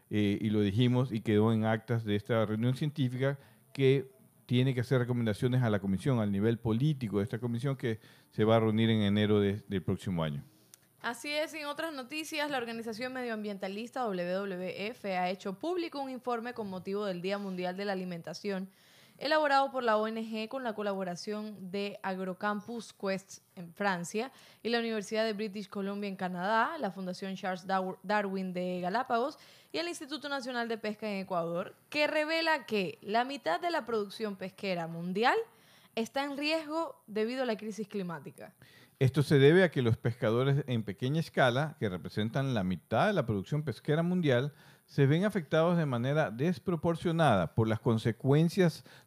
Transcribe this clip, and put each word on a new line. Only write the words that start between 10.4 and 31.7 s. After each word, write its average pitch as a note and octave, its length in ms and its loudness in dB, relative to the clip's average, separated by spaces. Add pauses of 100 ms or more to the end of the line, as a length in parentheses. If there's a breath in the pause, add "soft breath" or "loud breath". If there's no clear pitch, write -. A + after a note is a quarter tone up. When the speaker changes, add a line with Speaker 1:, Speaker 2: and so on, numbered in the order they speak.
Speaker 2:
Así B3 260 -8
es, D4+ 240 -2
en D4+ 140 -8
otras D#4 260 -6
noticias, D4 580 -6
la C#4+ 60 -2
organización A#3 560 -6
medioambientalista G#3+ 880 -6
W F3+ 320 -2
W F#3+ 560 -4
F G#3 260 -6
ha F3+ 140 0
hecho F#3+ 300 -6
público E4 420 -4
un C4+ 100 -6
informe A#3+ 440 -6
con G#3+ 160 -8
motivo G3 340 -4
del F3+ 160 -4
Día F#3+ 160 -2
Mundial F3+ 400 -4
de G3 80 -6
la G3+ 80 -2
Alimentación, F#3 760 -6 (480 soft breath)
elaborado C#4 520 4
por B3+ 120 -4
la A3+ 140 4
O G#3+ 120 0
N A3+ 140 -4
G A3 260 -6
con C4 160 -6
la A#3 100 -4
colaboración G3+ 960 -6
de G3+ 320 -6
Agrocampus G3 920 -6
Quest F#3+ 480 -6 (140)
en E3+ 180 -14
Francia G3+ 580 -4 (300 loud breath)
y A3 80 -4
la A#3 80 2
Universidad A3 460 -2
de A3+ 100 -2
British G#3 340 -6
Columbia G3+ 400 -4
en F#3+ 80 -8
Canadá, G3+ 640 0
la A3 120 -2
Fundación F#3+ 460 -8
Charles F#3 300 -6
Dar-, F#3+ 360 -2
Darwin F#3+ 500 -2
de F3+ 280 -4
Galápagos A#3+ 580 -2 (340 loud breath)
y - 60 -4
el E4+ 100 -4
Instituto D4 400 -8
Nacional B3+ 400 -4
de A3+ 100 -4
Pesca G#3+ 300 -6
en G3+ 120 -4
Ecuador, F3 540 -4 (160)